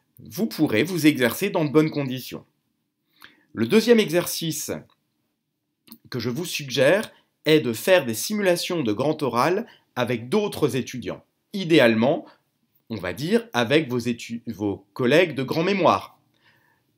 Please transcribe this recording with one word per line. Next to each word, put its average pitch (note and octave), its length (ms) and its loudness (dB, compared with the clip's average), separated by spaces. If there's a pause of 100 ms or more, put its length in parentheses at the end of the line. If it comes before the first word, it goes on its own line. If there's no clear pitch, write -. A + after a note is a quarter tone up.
(180)
vous F#3 280 -8
pourrez C3 360 0
vous D#3+ 240 0
exercer B2+ 420 2
dans F3 160 -2
de C#3+ 60 -2
bonnes D#3 200 4
conditions. C3 540 -8 (1080)
Le A2+ 120 0
deuxième A3 320 4
exercice E3 720 -2 (1400)
que B2+ 80 -8
je A#2 100 -6
vous C3+ 160 -6
suggère C#3+ 680 0 (360)
est D#3 140 6
de A#2+ 120 0
faire D#3+ 320 2
des A#2 80 -4
simulations F3 680 -2
de A2 100 0
grand D3+ 300 -2
oral C#3 440 0 (280)
avec A#2+ 340 -4
d'autres D#3 480 -2
étudiants. A2 480 -8 (300)
Idéalement, C#3+ 720 4 (640)
on A2 60 -8
va F2+ 180 -8
dire, G#3 400 -2
avec B2 340 2
vos B2 120 -4
étu-, A#2 460 -6
vos G2+ 460 -6
collègues C#3+ 420 2
de C3+ 80 -4
grand D3+ 200 -2
mémoire. F3 580 0 (760)